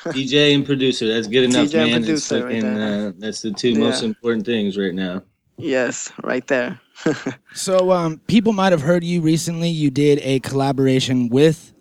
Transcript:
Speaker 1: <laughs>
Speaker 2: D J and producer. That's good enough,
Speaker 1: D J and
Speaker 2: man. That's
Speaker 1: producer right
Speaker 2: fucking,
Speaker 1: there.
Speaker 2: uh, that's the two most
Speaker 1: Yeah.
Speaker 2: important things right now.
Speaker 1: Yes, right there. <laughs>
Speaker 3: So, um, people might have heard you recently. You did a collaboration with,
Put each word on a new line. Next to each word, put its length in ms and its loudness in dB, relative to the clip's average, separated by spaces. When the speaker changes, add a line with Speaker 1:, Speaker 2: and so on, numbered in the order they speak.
Speaker 1:
<laughs> 80 -6
Speaker 2:
D 140 -4
J 280 4
and 120 0
producer. 460 0
That's 140 -2
good 180 2
enough, 220 4
Speaker 1:
D 60 -4
J 100 2
and 80 2
Speaker 2:
man. 120 0
That's 40 -4
Speaker 1:
producer 180 -2
right 160 -4
Speaker 2:
fucking, 160 -2
Speaker 1:
there. 300 -4
Speaker 2:
uh, 100 -8
that's 240 -10
the 100 -6
two 260 0
most 240 0
Speaker 1:
Yeah. 60 -2
Speaker 2:
important 380 -4
things 320 -2
right 160 -2
now. 280 -6
Speaker 1:
Yes, 540 -4
right 260 -4
there. 300 -2
<laughs> 160 -2
Speaker 3:
So, 360 0
um, 280 0
people 260 4
might 180 2
have 80 4
heard 240 2
you 160 0
recently. 480 0
You 220 0
did 320 4
a 180 0
collaboration 880 0
with, 520 2